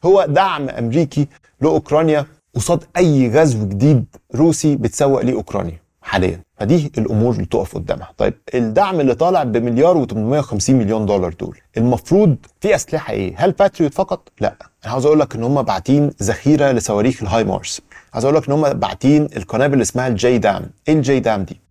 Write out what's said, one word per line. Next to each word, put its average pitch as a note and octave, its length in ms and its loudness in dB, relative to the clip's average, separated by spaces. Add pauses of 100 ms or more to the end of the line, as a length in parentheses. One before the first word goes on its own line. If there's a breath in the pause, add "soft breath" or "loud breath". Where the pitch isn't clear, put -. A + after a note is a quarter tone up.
هو F#3 240 4
دعم D3+ 400 0
أمريكي C#3 580 -2 (340 soft breath)
لأوكرانيا D3+ 640 0 (300)
قصاد E3 280 -2 (140)
أي D3 320 4
غزو A#2+ 380 2
جديد A#2 380 2 (300)
روسي D#3 400 2
بتسوق C3+ 460 0
ليه A#2+ 120 0
أوكرانيا F#2 440 -6 (240)
حاليًا. F#2 380 -2 (200)
فدي C#3+ 380 0
الأمور A2+ 360 0
اللي G#2 120 -4
تقف - 300 -4
قدامها. - 420 -8
طيب، G#2+ 160 -2 (200)
الدعم B2+ 460 0
اللي C3 160 2
طالع E3 280 0
بمليار A#2+ 540 2
وتمنمية A#2 420 -2
وخمسين C3 380 0
مليون A2 280 0
دولار F#2+ 280 0
دول، - 240 -12 (200)
المفروض B2+ 580 2 (260)
في G3+ 140 2
أسلحة - 380 -6
إيه؟ F#2+ 240 -4
هل F3 140 0
باتريوت F3 420 0
فقط؟ - 360 -6 (120)
لا، - 140 -2 (300)
أنا G#2+ 60 -8
عاوز B2+ 140 -2
أقول D#3 140 4
لك - 160 -2
إن A2+ 80 -6
هم C#3 180 0
باعتين C3 500 0 (120)
ذخيرة C#3 480 2
لصواريخ A2+ 500 0
الهاي A2 220 0
مارس. G2 380 -6 (320 loud breath)
عاوز A#2+ 120 -4
أقول C#3+ 120 2
لك - 100 -2
إن C#3 60 0
هم D3 200 0
باعتين C3+ 540 0 (100)
القنابل B2 360 -2
اللي C3+ 80 2
اسمها B2 260 -2
الجي A#2+ 300 0
دام. F#2+ 320 -2 (180)
إيه D3+ 60 2
الجي C#3 260 2
دام G#2+ 240 -2
دي؟ - 160 -14 (120)